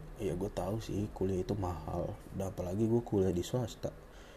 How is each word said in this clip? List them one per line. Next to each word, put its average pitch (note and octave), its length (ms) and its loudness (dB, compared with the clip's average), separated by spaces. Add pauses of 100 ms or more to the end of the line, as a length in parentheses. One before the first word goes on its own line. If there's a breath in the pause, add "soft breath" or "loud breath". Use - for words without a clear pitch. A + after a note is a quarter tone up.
(220)
ya F2+ 160 0
gue G2 120 0
tahu F#2 280 0
sih G#2 320 -2
kuliah F#2+ 320 2
itu G2+ 160 0
mahal, E2+ 560 -2 (240)
dan F#2+ 160 -2
apalagi F#2 320 2
gue A2+ 160 6
kuliah F#2+ 320 4
di F2 80 2
swasta, - 480 -2 (460 loud breath)